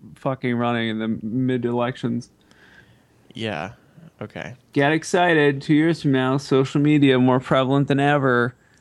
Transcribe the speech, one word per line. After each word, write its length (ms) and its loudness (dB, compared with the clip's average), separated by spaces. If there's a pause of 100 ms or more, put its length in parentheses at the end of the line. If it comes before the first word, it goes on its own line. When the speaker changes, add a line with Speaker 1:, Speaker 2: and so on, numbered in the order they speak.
(160)
Speaker 1:
fucking 400 -4
running 340 -2
in 100 -6
the 80 -4 (140)
mid-elections. 1120 -4 (1000)
Speaker 2:
Yeah. 380 -8 (500)
Okay. 340 -12 (160)
Speaker 1:
Get 220 0
excited. 680 0
Two 140 0
years 260 0
from 120 0
now, 240 0
social 440 0
media 380 4
more 220 4
prevalent 480 2
than 100 0
ever. 560 0 (260)